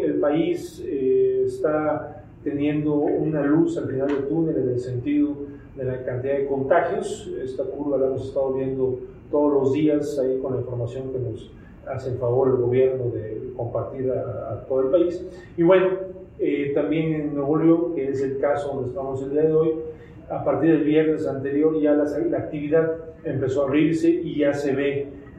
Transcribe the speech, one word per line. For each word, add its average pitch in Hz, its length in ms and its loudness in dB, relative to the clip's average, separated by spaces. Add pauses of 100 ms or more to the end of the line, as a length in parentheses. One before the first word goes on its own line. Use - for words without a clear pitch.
el 151 120 0
país, 156 720 0
eh, 131 580 2
está - 800 -2 (200)
teniendo 147 520 0
una 151 480 0
luz 160 340 4
al - 100 -4
final 135 200 -2
del 139 200 -2
túnel 160 300 0
en 127 120 0
el 120 100 -2
sentido 143 560 0 (400)
de 135 80 -8
la 123 200 -4
cantidad 131 300 -2
de 139 140 0
contagios. 170 840 0 (120)
Esta 131 200 -6
curva 143 360 -2
la 131 80 2
hemos 127 200 -4
estado 135 260 -2
viendo 131 460 -2 (300)
todos 147 240 4
los 135 200 2
días 147 440 0
ahí 131 220 0
con 131 140 -4
la 120 80 -2
información 123 500 -6
que 123 80 -4
nos 113 320 -8 (360)
hace 127 220 -6
el 120 80 -4
favor 127 320 2
el 123 60 4
gobierno 123 560 2
de 107 440 -8
compartir 127 540 -4
a, 113 440 -4
a - 120 -10
todo 131 160 2
el 131 60 2
país. 175 360 2 (320)
Y 170 60 -2
bueno, 185 280 6 (480)
eh, 143 380 0
también 156 380 0
en 143 220 -2
Nuevo 143 220 0
León, 165 380 4
que 135 140 -2
es 135 120 -2
el 135 180 -2
caso 143 340 0
donde 127 160 -4
estamos 135 340 -6
el 143 80 -6
día 151 120 2
de 160 100 4
hoy, 160 180 4 (580)
a 135 140 -6
partir 135 280 4
del 151 120 4
viernes 156 440 2
anterior 143 520 0
ya 147 140 4
la, 147 100 4
la 147 340 -2
actividad 156 540 0 (320)
empezó 143 380 -2
a 135 60 0
abrirse 156 420 2
y 156 300 0
ya 143 140 4
se 143 220 -2
ve 143 320 0 (320)